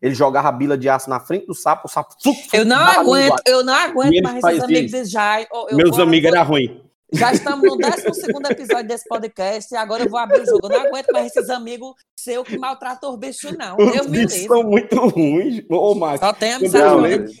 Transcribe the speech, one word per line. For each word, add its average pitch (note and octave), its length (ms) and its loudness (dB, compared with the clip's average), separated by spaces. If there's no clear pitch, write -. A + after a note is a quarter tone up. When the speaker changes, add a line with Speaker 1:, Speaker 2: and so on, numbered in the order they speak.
Speaker 1:
Ele C3 140 -2
jogava C#3 340 2
a - 20 4
bila C#3 240 -2
de C3+ 140 0
aço C3+ 220 0
na B2+ 80 -2
frente F3 260 -6
do E3+ 80 -10
sapo, - 320 -2
o - 40 -16
sapo, - 280 -6
tsuc, C4+ 180 0
tsuc, - 220 -2
Speaker 2:
Eu A3 80 4
não A#3+ 100 4
Speaker 1:
dava F4+ 260 6
Speaker 2:
aguento, C4+ 220 4
Speaker 1:
linguada. - 220 2
Speaker 2:
eu B3+ 180 4
não C4 120 0
aguento D#4 380 2
Speaker 1:
E E4+ 40 2
ele G3 60 4
Speaker 2:
mais B3 200 -4
esses A#3 60 4
Speaker 1:
fazia - 60 -2
Speaker 2:
amigos G#3 280 0
Speaker 1:
isso. B3+ 100 -6
Speaker 2:
de G3 80 -8
Jai. G#3+ 420 0
Ó, A#3 160 -8
eu C#3 80 0
Speaker 1:
Meus E3+ 140 6
Speaker 2:
vou, F3 100 2
Speaker 1:
amigos E3 300 4
Speaker 2:
vou F3 60 6
Speaker 1:
era E3+ 60 6
ruim. C#3 380 -2
Speaker 2:
Já A#3+ 200 2
estamos C#4+ 360 0
no C4 80 0
décimo E4+ 380 -2
segundo C#4+ 340 -6
episódio A#3 380 -4
desse A#3 200 -8
podcast G#3+ 680 -8
e A#3+ 40 -6
agora A3 280 -4
eu - 40 -2
vou A3+ 80 -6
abrir A#3+ 240 2
o A3+ 40 -10
jogo. A3 180 2
Eu - 60 -10
não C#4 180 0
aguento C4+ 240 -2
mais A#3+ 160 -2
esses A#3+ 220 -4
amigos A#3+ 440 -10
seus B3 300 -8
que A3 100 -10
maltratam C4 540 -10
os A#3+ 80 -14
bichos, C4+ 380 -14
não. G3+ 200 -12
Speaker 1:
Os G#3 140 4
Speaker 2:
Deus C#4 160 -2
me C#4 120 -2
Speaker 1:
bichos A3+ 140 0
Speaker 2:
livre. F#3 140 -6
Speaker 1:
são A#3 160 4
muito G#3+ 320 0
ruins. F3 600 0
Ô, F#3+ 240 2
Max, D3+ 280 -4
Speaker 2:
Só G3 100 2
tem A3+ 260 -4
Speaker 1:
quando F#3 160 -2
Speaker 3:
Não, - 260 4
Speaker 2:
amizade F3+ 140 2
Speaker 1:
eu G#3 120 0
Speaker 2:
ruim. A3 160 -16